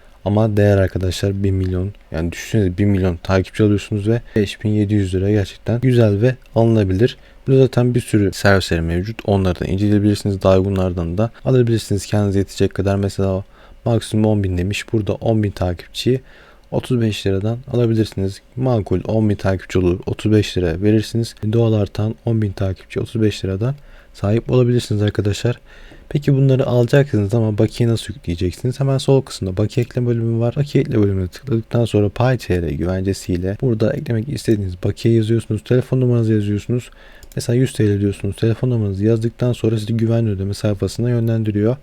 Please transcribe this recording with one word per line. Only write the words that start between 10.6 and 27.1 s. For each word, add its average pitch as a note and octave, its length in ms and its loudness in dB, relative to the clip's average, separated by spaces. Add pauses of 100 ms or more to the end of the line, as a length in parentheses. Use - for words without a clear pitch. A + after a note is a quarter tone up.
da A2 140 0 (140)
alabilirsiniz A#2 600 0
kendinize G2+ 340 0
yetecek G2 340 -2
kadar. G2 220 0
Mesela F#2+ 480 -2 (420)
maksimum A2 400 0
on G#2 180 2
bin F#2 140 -2
demiş. F#2+ 360 -4
Burada G2+ 200 -2
on A2 300 0
bin G2 80 -2
takipçiyi F#2+ 720 -4 (500)
otuz A#2+ 300 -2
beş G#2+ 260 -2
liradan G2+ 300 -2 (140)
alabilirsiniz. A2 680 -2 (140)
Makul, A#2 520 0
on A2 220 2
bin G2+ 60 0
takipçi F#2+ 440 -2
olur, F2+ 260 2
otuz - 260 -2
beş G#2 260 2
lira F2 240 0
verirsiniz. A2 540 0 (180)
Doğal A#2 200 2
artan G#2 420 -2 (100)
on A2+ 160 0
bin G2+ 100 -2
takipçi - 480 -6
otuz - 220 -4
beş G#2+ 240 0
liradan G#2+ 300 -2 (380)
sahip A2+ 380 -2
olabilirsiniz A#2+ 500 2
arkadaşlar. G#2 580 0 (500)
Peki D3 240 0
bunları C3+ 340 4
alacaksınız A#2+ 640 2